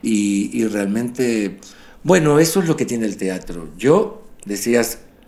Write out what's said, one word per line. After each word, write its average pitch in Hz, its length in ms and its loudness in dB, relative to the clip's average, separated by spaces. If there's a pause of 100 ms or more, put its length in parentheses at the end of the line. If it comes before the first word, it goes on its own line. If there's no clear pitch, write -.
Y, 101 500 0
y 113 160 0
realmente, 107 880 -2 (460)
bueno, 156 340 4
eso 160 220 4
es 170 80 -2
lo 156 80 2
que 120 100 -2
tiene 113 200 -2
el 95 100 -4
teatro. 87 520 -8 (100)
Yo, 151 440 2 (240)
decías 117 540 0 (260)